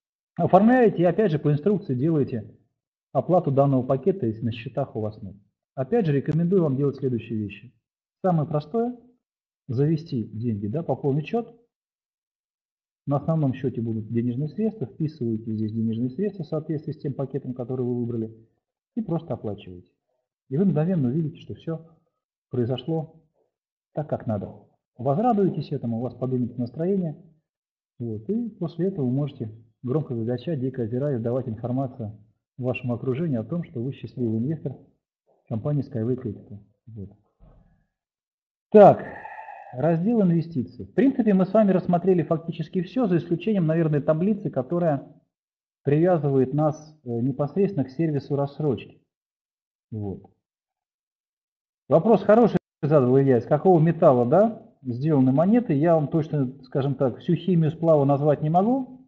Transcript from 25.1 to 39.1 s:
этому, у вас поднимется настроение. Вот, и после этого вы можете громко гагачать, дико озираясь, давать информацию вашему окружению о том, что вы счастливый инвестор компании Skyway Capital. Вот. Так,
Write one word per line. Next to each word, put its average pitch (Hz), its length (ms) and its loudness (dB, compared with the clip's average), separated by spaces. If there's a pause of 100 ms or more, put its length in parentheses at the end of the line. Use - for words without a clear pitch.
этому, 117 280 -4
у - 20 -6
вас 123 140 -6
поднимется 127 440 -4
настроение. 160 640 -4 (760)
Вот, 110 320 -8
и 233 180 -4
после 175 400 -6
этого 185 160 -4
вы 123 80 0
можете 135 400 -4 (300)
громко 135 340 -4
гагачать, 123 420 -4
дико 127 240 -4
озираясь, 123 380 -4
давать 117 280 -4
информацию 117 680 -6 (380)
вашему 123 380 -4
окружению 131 480 -2
о - 20 -6
том, 170 180 -6
что 117 200 -8
вы 135 100 -6
счастливый 113 460 -4
инвестор 139 360 -4 (760)
компании 139 380 -2
Skyway 117 300 -2
Capital. 104 420 -10 (280)
Вот. 104 240 -16 (1600)
Так, 190 320 10 (680)